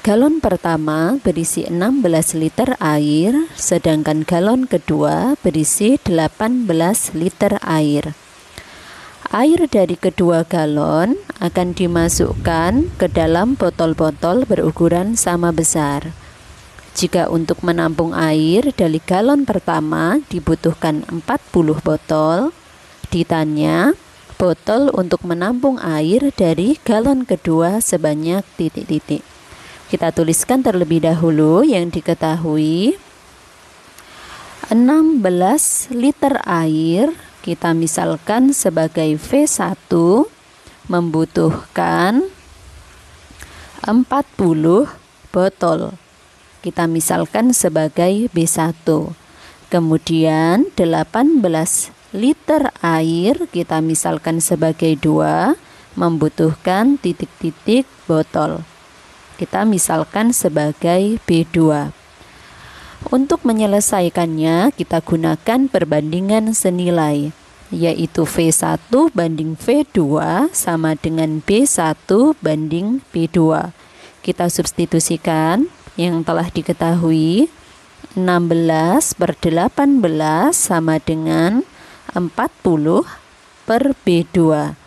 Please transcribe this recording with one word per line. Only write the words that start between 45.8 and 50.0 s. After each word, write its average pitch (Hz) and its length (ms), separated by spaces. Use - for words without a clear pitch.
Kita 175 240
misalkan 170 640
sebagai 180 800
B 170 160
satu. 160 640
Kemudian 165 1040